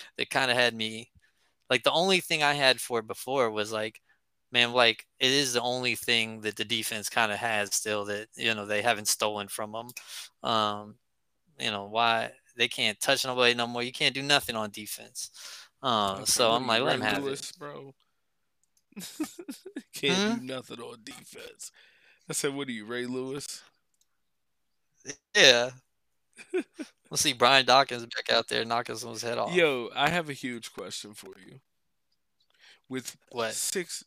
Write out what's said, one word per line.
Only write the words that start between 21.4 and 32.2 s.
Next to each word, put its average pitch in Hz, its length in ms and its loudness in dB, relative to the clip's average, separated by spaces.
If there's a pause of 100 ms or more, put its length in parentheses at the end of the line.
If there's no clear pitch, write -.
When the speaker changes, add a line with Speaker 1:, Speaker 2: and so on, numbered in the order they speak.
Speaker 2:
I 151 40 -6
said, 139 220 -2
"What 139 120 -4
are 127 40 -6
you, 107 140 -8
Ray 120 200 -4
Lewis?" 131 580 -8 (1700)
Speaker 1:
Yeah. 131 360 8 (680)
Speaker 2:
<laughs> - 260 -6 (460)
Speaker 1:
We'll - 80 -6
see 151 160 2
Brian 123 320 6
Dawkins 123 400 6
back - 300 -8
out 117 140 0
there 117 160 0
knocking 117 320 -2
someone's 113 240 -10
head 120 160 -4
off. 117 160 -2
Speaker 2:
Yo, 143 420 2
I 143 140 2
have 165 200 -2
a 139 40 -8
huge 123 400 -10
question 101 400 -12
for 98 260 -16
you. 95 220 -20 (1300)